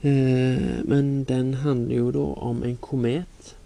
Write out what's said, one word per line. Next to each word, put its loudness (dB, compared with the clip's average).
Eh, 2
men 2
den 0
handler 0
jo 0
da 0
om -4
en -4
komet -4